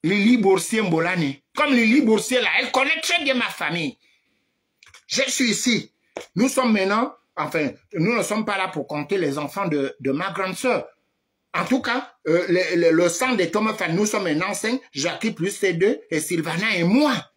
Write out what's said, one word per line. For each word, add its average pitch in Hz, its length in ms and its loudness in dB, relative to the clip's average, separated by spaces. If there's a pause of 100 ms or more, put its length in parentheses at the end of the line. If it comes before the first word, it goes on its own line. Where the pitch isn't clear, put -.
Lily 202 360 4
Boursier 190 420 2
Mbolani. 165 600 0 (120)
Comme 285 200 2
Lily 233 260 6
Boursier 220 400 2
là, 202 80 0 (100)
elle 254 140 -2
connaît 285 300 0
très 349 200 0
bien 269 120 0
ma 226 160 0
famille. 160 480 -6 (1080)
Je 262 200 -2
suis 254 220 0
ici. - 420 -2 (420)
Nous 233 140 2
sommes 247 240 0
maintenant, 208 400 0 (240)
enfin, 147 360 -2 (200)
nous 190 220 0
ne 208 80 0
sommes 214 240 -2
pas 202 100 -2
là 185 120 -2
pour 147 180 -8
compter 147 320 -4
les 143 180 -2
enfants 160 320 -6
de, 139 320 -2
de 135 100 -2
ma 175 200 -4
grande 185 260 -4
sœur. 247 300 -2 (680)
En 180 140 -4
tout 254 160 0
cas, 254 320 -4 (140)
euh, 170 200 2
le, 175 280 2
le, 170 160 4
le 170 180 4
sang 254 240 0
des 175 160 0
Thomas 214 240 0
Fan, 170 200 -2
nous 208 120 2
sommes 208 180 -2
maintenant 175 300 -2
cinq, 240 260 -2 (120)
Jackie 160 400 -4
plus 180 180 -2
ces 190 240 0
deux, 202 260 2 (100)
et 156 100 0
Sylvana 170 560 -2
et 170 80 0
moi. 254 300 4 (220)